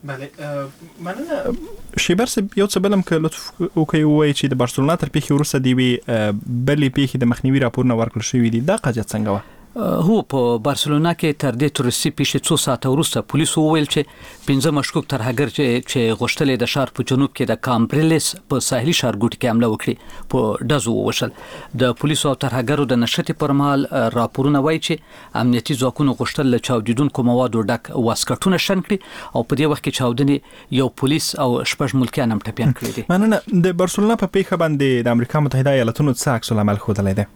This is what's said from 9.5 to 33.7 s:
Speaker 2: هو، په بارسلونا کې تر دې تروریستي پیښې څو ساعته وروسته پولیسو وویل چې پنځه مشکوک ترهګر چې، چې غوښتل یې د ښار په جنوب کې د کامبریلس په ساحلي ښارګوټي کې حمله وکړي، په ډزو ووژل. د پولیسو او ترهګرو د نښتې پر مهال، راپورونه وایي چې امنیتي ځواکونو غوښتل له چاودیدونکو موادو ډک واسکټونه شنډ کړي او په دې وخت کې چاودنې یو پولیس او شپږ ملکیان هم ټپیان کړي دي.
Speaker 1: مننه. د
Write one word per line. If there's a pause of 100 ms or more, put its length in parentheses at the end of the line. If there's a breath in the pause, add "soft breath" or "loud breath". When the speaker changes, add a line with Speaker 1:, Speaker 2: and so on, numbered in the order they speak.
Speaker 2:
هو، (180)
په (100)
بارسلونا
کې
تر
دې
تروریستي
پیښې
څو
ساعته
وروسته (100)
پولیسو
وویل
چې (460 loud breath)
پنځه
مشکوک
ترهګر
چې، (260)
چې
غوښتل
یې
د
ښار
په
جنوب
کې
د
کامبریلس (260)
په
ساحلي
ښارګوټي
کې
حمله
وکړي، (400 loud breath)
په
ډزو
ووژل. (500 loud breath)
د
پولیسو
او (100)
ترهګرو
د
نښتې (120)
پر
مهال، (300)
راپورونه
وایي
چې (500 loud breath)
امنیتي
ځواکونو
غوښتل
له
چاودیدونکو
موادو
ډک
واسکټونه
شنډ
کړي (380 loud breath)
او
په
دې
وخت
کې
چاودنې (440 loud breath)
یو (160)
پولیس (140)
او (240)
شپږ
ملکیان
هم
ټپیان
کړي
دي.
Speaker 1:
مننه. (280)
د